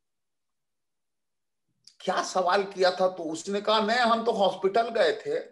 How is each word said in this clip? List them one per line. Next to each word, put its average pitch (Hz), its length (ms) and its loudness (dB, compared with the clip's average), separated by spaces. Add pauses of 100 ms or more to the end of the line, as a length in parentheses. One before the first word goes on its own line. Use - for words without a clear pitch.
(2000)
क्या 185 200 -2
सवाल 185 400 0
किया 185 280 0
था, 185 180 2
तो 185 140 -8
उसने 165 380 -6
कहा, 214 200 2
"नहीं, 220 180 0
हम 226 260 2
तो 226 80 2
hospital 196 560 0
गए 202 240 2
थे।" 147 280 -4 (100)